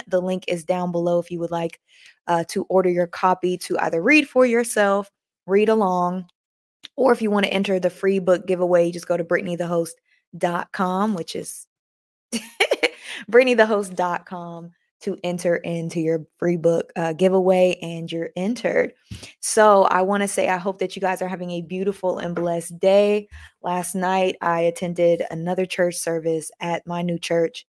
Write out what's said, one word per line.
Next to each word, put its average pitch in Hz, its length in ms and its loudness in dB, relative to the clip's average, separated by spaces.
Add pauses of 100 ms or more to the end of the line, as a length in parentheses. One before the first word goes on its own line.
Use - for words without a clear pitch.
The 185 120 0
link 185 280 -4
is 170 160 -4
down 180 260 -2
below 175 280 0
if 170 120 -6
you 175 80 -6
would 165 120 -6
like, 170 280 -6 (480)
uh, 170 220 0
to - 160 -4
order 185 240 2
your 175 180 0
copy 180 520 0
to - 200 -4
either 165 220 -2
read 285 260 4
for 254 180 4
yourself, 214 640 0 (380)
read 208 220 4
along, 185 560 0 (720)
or 254 160 4
if 233 80 0
you 214 100 0
wanna 202 160 2
enter 196 320 0
the 175 100 0
free 196 300 0
book 180 260 2
giveaway, 175 460 2
just 170 160 -12
go 175 80 0
to 170 80 -4
brittany 175 320 -2
the 170 100 -6
host 170 300 -2 (420)
dot 175 360 -4
com, 196 400 0
which 165 240 -8
is - 300 -12 (680)
<laughs> 233 80 -6 (880)
brittany 247 240 6
the 220 120 6
host 202 300 -2
dot 175 300 -2
com 170 440 -14 (300)
to - 240 -6
enter 175 320 0
into 170 460 -4
your 160 240 -2 (120)
free 175 200 0
book, 170 400 0
uh, 165 160 -2
giveaway, 185 680 4
and 165 300 -8
you're 165 240 -6
entered. 180 560 -2 (480)
So 214 440 6
I 185 180 2
wanna 202 260 0
say, 196 220 -2
I 185 80 0
hope 190 220 -6
that 185 160 -6
you 185 60 -12
guys 185 200 -4
are 185 60 -4
having 180 240 -8
a 170 100 -6
beautiful 185 560 -4
and 175 180 -6
blessed 170 440 -4
day. 208 500 2 (320)
Last 180 340 -4
night, 185 460 0
I 170 200 0
attended 170 680 0
another 175 340 -4
church 175 300 -2
service 165 640 -4
at 170 260 -6
my 175 160 -6
new 175 160 -2
church. 170 540 -2